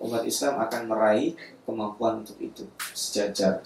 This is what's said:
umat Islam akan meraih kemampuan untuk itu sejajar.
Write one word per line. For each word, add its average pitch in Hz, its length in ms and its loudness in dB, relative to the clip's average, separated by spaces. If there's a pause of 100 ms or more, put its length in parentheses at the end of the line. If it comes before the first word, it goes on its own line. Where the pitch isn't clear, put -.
umat 117 240 -2
Islam - 400 0
akan - 240 -4
meraih 110 480 4 (280)
kemampuan 110 600 -2
untuk - 160 -18
itu - 240 -10 (280)
sejajar. 98 720 2